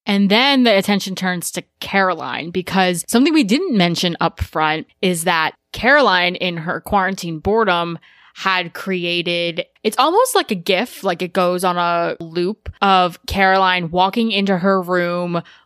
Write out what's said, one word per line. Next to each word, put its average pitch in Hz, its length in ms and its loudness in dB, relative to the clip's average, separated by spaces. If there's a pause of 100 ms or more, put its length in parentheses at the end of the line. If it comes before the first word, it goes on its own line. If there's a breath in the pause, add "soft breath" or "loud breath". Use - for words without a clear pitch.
And 202 240 2
then 254 320 4
the 226 120 4
attention 190 380 0
turns 180 380 -4
to - 120 -8 (160)
Caroline, 160 720 -2
because 180 580 0
something 277 260 4
we 311 100 4
didn't 262 340 0
mention 175 420 0
up 170 220 -2
front 156 460 -2 (140)
is 175 240 -2
that 165 280 0 (200)
Caroline, 196 600 2
in 175 220 -4
her 165 240 -6
quarantine 185 560 -2
boredom, 175 640 0 (340 soft breath)
had 180 400 -2
created, 175 920 -4 (180)
it's 220 160 -2
almost 370 360 2
like - 160 0
a 208 40 0
gif, 185 480 -4
like, 180 180 -2
it 175 120 -6
goes 180 320 0
on 175 120 0
a 170 460 0
loop 175 460 -6 (120)
of 185 460 2
Caroline 190 640 2
walking 196 400 0
into 196 260 0
her 190 240 2
room, 175 600 -2 (220 soft breath)